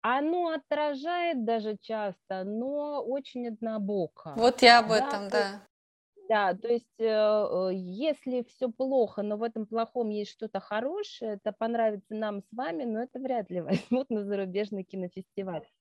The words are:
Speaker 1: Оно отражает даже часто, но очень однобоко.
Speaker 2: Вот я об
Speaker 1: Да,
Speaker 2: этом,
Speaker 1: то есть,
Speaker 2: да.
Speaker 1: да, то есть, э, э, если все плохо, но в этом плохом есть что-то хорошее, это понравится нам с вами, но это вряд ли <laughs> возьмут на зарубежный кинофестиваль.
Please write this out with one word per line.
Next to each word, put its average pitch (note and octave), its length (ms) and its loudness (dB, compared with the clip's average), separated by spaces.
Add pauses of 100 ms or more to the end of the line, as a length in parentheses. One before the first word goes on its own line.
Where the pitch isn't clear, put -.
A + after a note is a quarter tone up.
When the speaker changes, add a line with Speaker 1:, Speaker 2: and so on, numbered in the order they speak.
Speaker 1:
Оно D#4+ 420 2
отражает D4+ 960 -2
даже G#3+ 360 -2
часто, G3 600 -6
но C#4 600 -4
очень B3 440 -6
однобоко. G#3 880 -4
Speaker 2:
Вот A#3+ 260 4
я A#3+ 180 12
об A3 100 0
Speaker 1:
Да, - 20 4
Speaker 2:
этом, G#3+ 400 0
Speaker 1:
то A3+ 60 2
есть, G3+ 120 2
Speaker 2:
да. G3+ 120 -12 (680)
Speaker 1:
да, G3+ 260 4
то G#3 140 -10
есть, - 300 -2
э, A3+ 60 0
э, G#3+ 720 4
если B3 680 -2
все B3 280 -4
плохо, B3+ 520 0
но G#3 140 -2
в A3 60 -4
этом A3+ 240 -4
плохом A3+ 440 -2
есть G#3 200 -4
что-то G#3+ 280 -8
хорошее, A#3+ 760 -6
это G#3 180 -6
понравится A3+ 640 -2
нам G#3+ 280 -4
с - 80 -20
вами, C#4+ 340 -4
но A3 180 -2
это B3+ 160 -10
вряд B3+ 320 -2
ли F3+ 160 -2
<laughs> G3 340 0
возьмут C#4 100 -8
на G#3 140 -2
зарубежный G3 580 -4
кинофестиваль. F#3 800 -8 (180)